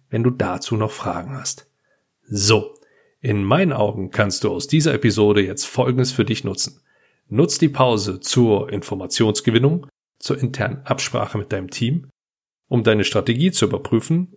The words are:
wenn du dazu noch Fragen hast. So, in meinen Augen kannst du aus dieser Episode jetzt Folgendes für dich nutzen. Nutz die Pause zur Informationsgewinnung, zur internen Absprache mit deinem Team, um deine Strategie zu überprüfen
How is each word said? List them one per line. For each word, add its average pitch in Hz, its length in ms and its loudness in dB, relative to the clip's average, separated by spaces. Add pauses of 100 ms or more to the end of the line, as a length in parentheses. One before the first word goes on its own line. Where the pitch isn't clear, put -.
(100)
wenn 117 140 -2
du 123 60 4
dazu - 460 -2
noch 107 140 -2
Fragen - 460 -8
hast. - 340 -10 (600)
So, 104 440 0 (460)
in 104 240 -2
meinen 151 280 2
Augen 104 380 -2
kannst 104 320 0
du 98 80 2
aus 90 160 -4
dieser 156 260 2
Episode 104 480 4
jetzt 90 240 -2
Folgendes 127 480 0
für - 120 2
dich - 200 -4
nutzen. - 380 -6 (460)
Nutz 131 300 2
die 160 100 4
Pause 107 520 0
zur 110 500 2
Informationsgewinnung, 110 1160 0 (320)
zur 139 200 -4
internen - 460 -4
Absprache - 540 -4
mit 98 140 -6
deinem 95 180 -6
Team, 131 380 -4 (580)
um 120 180 0
deine 107 200 4
Strategie 120 460 0
zu 143 160 2
überprüfen 160 720 -2